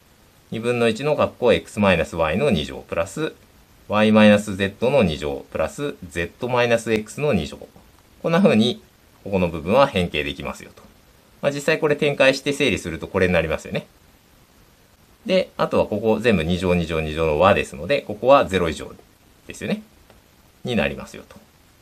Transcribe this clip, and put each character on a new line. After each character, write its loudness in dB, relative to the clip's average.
二 -8
分 -2
の 2
一 -2
の 0
括 0
弧 2
エ 2
ッ -4
ク -20
ス -8
マ 6
イ 2
ナ 0
ス -12
ワ 0
イ 0
の 2
二 0
乗 -12
プ -6
ラ -2
ス、 -8
ワ 2
イ 4
マ 8
イ 10
ナ 6
ス -8
ゼ -2
ッ -2
ト -2
の 4
二 0
乗 -6
プ -8
ラ -2
ス、 -8
ゼ -4
ッ -8
ト -10
マ 0
イ 0
ナ 2
ス -2
エ 2
ッ -2
ク -16
ス -14
の 0
二 0
乗。 -12
こ -2
ん -2
な 4
風 6
に、 2
こ -10
こ 0
の 0
部 -8
分 -2
は 6
変 0
形 -4
で -6
き -12
ま -10
す -18
よ -20
と。 -20
ま -2
あ、 -6
実 -8
際 0
こ 0
れ 0
展 -2
開 4
し -6
て -4
整 0
理 -2
す -10
る -8
と -12
こ -2
れ 4
に 2
な 4
り -2
ま -4
す -16
よ -12
ね。 -8
で、 0
あ -2
と 0
は 2
こ -4
こ 0
全 2
部 0
二 -2
乗、 2
二 0
乗、 -4
二 -4
乗 0
の 0
和 6
で 0
す -16
の -10
で、 -2
こ -10
こ -6
は 8
ゼ 0
ロ 0
以 -4
上 -12
で -16
す -14
よ -6
ね。 -4
に -4
な 0
り -6
ま -14
す -18
よ -18
と。 -20